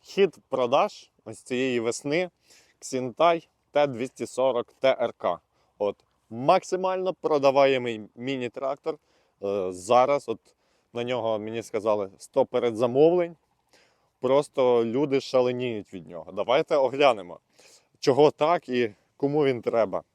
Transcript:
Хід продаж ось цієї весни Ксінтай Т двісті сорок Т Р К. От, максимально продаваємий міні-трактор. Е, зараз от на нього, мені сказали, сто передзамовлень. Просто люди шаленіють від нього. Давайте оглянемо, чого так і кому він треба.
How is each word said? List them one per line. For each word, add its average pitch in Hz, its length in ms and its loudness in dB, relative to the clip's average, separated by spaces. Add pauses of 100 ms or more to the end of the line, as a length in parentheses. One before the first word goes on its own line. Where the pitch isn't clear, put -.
Хід - 360 0 (120)
продаж 131 600 0 (140)
ось 113 140 -16
цієї 127 400 -2
весни 143 500 -4 (500)
Ксінтай 151 720 -2 (220)
Т 147 160 2
двісті 123 380 -8
сорок 123 480 -2
Т 131 260 0
Р 113 140 -2
К. 87 260 -4 (380)
От, 101 280 -4 (240)
максимально 185 840 -2
продаваємий 135 1000 2
міні-трактор. 135 840 -8 (460)
Е, 98 280 -4
зараз 120 580 2
от 113 100 -6 (540)
на 120 100 -6
нього, 113 360 -4
мені 110 240 -8
сказали, 104 540 -2
сто - 280 0
передзамовлень. 127 920 2 (840)
Просто 127 680 2
люди 135 360 -2
шаленіють 123 720 -2
від 87 140 -14
нього. 85 240 -16
Давайте 120 440 0
оглянемо, 123 640 0 (600)
чого 143 320 4
так 160 380 0
і 120 260 -2 (220)
кому 143 280 0
він 123 160 0
треба. 104 420 0 (120)